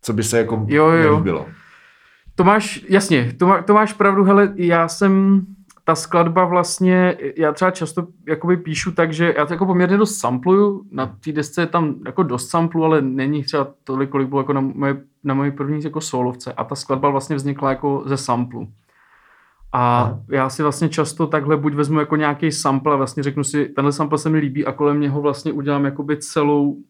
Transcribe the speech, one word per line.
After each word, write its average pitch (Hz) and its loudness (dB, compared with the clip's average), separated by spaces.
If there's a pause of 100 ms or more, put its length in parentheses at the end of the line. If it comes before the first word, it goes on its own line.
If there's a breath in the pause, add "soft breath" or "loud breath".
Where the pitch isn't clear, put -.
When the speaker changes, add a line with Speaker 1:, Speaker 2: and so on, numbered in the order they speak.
Speaker 1:
co 117 -6
by 107 0
se, 117 0
jako, 110 0
Speaker 2:
Jo, 151 4
jo, 160 6 (120)
jo. 151 4
Speaker 1:
nelíbilo. 80 0 (880 soft breath)
Speaker 2:
To 185 0
máš, 208 2
jasně, 165 2
to 185 4
má-, 180 4
to 208 2
máš 214 4
pravdu, 196 2
hele, 202 4
já 170 2
jsem 196 4 (460)
ta 160 4
skladba 170 2
vlastně, 180 2 (200)
já 156 2
třeba 185 0
často 170 -6 (200)
jakoby 165 0
píšu 165 -4
tak, 165 0
že 170 2
já 147 2
to 165 -6
jako 185 -2
poměrně 180 2
dost 208 2
sampluju, 185 0
na 127 -6
té - -10
desce 151 -4
je 165 0
tam 160 0 (100)
jako - -2
dost 170 -4
samplů, 165 0
ale 160 4
není 135 -2
třeba 139 -2 (160)
tolik, 135 -4
kolik 135 -2
bylo 139 -2
jako 135 -2
na 135 0
moje, 139 -2 (220)
na 143 -2
mojí 139 0
první 143 -6
jako 151 -6
sólovce. 123 -4
A 127 -6
ta 135 -6
skladba 139 -2
vlastně 139 -2
vznikla 139 -2
jako 139 -2
ze 135 -2
samplu. 120 -4 (1040 soft breath)
A 120 2
Speaker 3:
Aha. 110 -2 (100)
Speaker 2:
já 131 0
si 156 -6
vlastně 147 0
často 156 -2
takhle 147 0
buď 147 -2
vezmu 147 0
jako 151 0
nějaký 151 0
sample 139 0
a 139 2
vlastně 135 -4
řeknu 143 -2
si, 147 0
„Tenhle 143 0
sample 147 -2
se 156 -2
mi 156 2
líbí,“ 143 -2
a 135 -2
kolem 147 0
něho 143 0
vlastně 143 -2
udělám 143 -2
jakoby 143 -4
celou 147 0 (120)